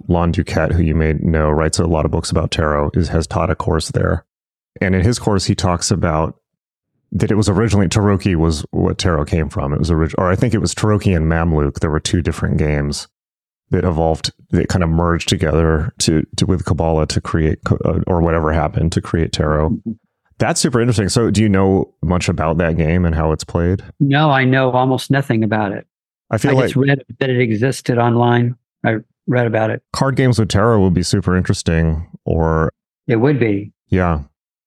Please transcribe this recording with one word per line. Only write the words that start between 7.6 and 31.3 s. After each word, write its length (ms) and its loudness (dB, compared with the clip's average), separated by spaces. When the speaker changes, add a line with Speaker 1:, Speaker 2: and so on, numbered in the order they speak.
Speaker 1:
Taroki 480 0
was 360 0
what 260 -2
tarot 280 0
came 220 -2
from. 240 -4
It 60 -2
was 120 -2
orig-, 280 0
or 120 0
I 60 2
think 160 0
it 60 0
was 160 -2
Taroki 420 0
and 100 0
Mamluk. 520 0
There 100 -2
were 120 0
two 200 -2
different 380 -2
games 500 -2
that 140 0
evolved, 480 0
that 180 0
kind 140 0
of 80 0
merged 380 0
together 720 0
to, 260 0
to, 100 2
with 200 0
Kabbalah 400 0
to 140 -4
create, 440 -2
co-, 200 0
uh, 240 0
or 120 2
whatever 320 0
happened 400 0
to 80 0
create 320 -2
tarot. 380 0
Speaker 2:
Mm-hmm. 220 -6
Speaker 1:
That's 220 -2
super 200 0
interesting. 280 0
So 220 2
do 100 0
you 80 4
know 540 2
much 260 0
about 300 0
that 180 0
game 300 2
and 80 0
how 180 0
it's 120 -4
played? 380 -2
Speaker 2:
No, 300 2
I 140 2
know 280 2
almost 380 0
nothing 340 0
about 280 -2
it. 140 -12
Speaker 1:
I 80 -2
feel 120 0
Speaker 2:
I 40 4
Speaker 1:
like 100 4
Speaker 2:
just 120 -2
read 260 2
that 100 0
it 100 0
existed 580 0
online. 580 2
I 120 0
read 180 2
about 240 0
it. 120 -8
Speaker 1:
card 220 0
games 240 2
with 80 2
tarot 340 2
would 100 4
be 120 2
super 320 0